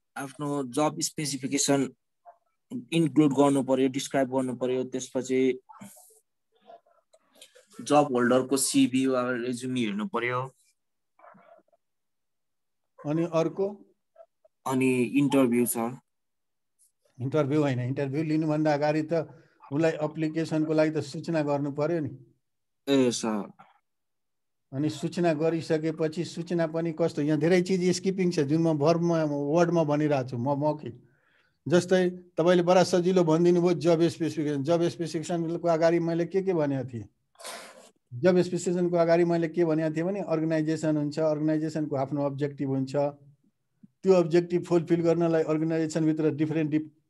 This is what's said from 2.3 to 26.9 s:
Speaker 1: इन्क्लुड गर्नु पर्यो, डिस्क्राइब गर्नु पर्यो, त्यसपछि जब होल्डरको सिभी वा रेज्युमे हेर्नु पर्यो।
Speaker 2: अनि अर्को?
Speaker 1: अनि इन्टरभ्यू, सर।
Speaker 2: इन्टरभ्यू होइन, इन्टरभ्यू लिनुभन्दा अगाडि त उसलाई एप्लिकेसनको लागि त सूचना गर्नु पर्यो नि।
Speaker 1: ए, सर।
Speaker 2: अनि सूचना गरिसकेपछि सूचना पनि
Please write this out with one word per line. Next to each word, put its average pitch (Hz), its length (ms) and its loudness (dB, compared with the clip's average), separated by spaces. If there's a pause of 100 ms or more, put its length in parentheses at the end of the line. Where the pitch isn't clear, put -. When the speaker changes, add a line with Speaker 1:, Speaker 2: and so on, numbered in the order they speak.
Speaker 1:
इन्क्लुड 151 400 4
गर्नु 139 300 4
पर्यो, 131 260 2
डिस्क्राइब 131 460 -2
गर्नु 127 200 -2
पर्यो, 127 280 -2
त्यसपछि 131 760 -2 (2250)
जब 123 140 0
होल्डरको 127 640 2
सिभी 131 500 2
वा 127 240 0
रेज्युमे 127 480 -6
हेर्नु 104 280 -4
पर्यो। 123 480 -4 (2500)
Speaker 2:
अनि 160 280 -2
अर्को? 185 520 -2 (840)
Speaker 1:
अनि 131 360 2
इन्टरभ्यू, 123 600 2
सर। 120 320 -4 (1200)
Speaker 2:
इन्टरभ्यू 143 400 0
होइन, 135 180 0
इन्टरभ्यू 139 440 -4
लिनुभन्दा 156 500 0
अगाडि 151 380 0
त 165 320 -4 (280)
उसलाई 160 200 0
एप्लिकेसनको 156 840 -4
लागि 156 180 2
त 156 60 -6
सूचना 156 440 -4
गर्नु 143 300 -2
पर्यो 151 280 -2
नि। - 260 -10 (640)
Speaker 1:
ए, 135 240 4
सर। 110 540 -6 (1120)
Speaker 2:
अनि 147 140 -2
सूचना 170 500 -2
गरिसकेपछि 160 840 -2
सूचना 165 440 -4
पनि 165 320 -4